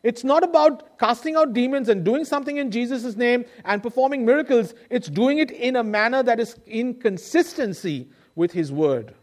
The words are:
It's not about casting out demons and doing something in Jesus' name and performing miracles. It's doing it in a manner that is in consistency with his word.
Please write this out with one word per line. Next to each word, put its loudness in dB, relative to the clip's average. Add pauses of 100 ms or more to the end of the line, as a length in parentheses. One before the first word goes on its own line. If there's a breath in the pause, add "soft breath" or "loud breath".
It's -2
not 2
about 2
casting 0
out 2
demons 0
and 2
doing 0
something -4
in -4
Jesus' -4
name 2 (200 loud breath)
and -2
performing -2
miracles. 2 (160 loud breath)
It's -4
doing 2
it 0
in -4
a 0
manner 0
that 2
is -6
in -4
consistency -2 (280 soft breath)
with 0
his -4
word. -2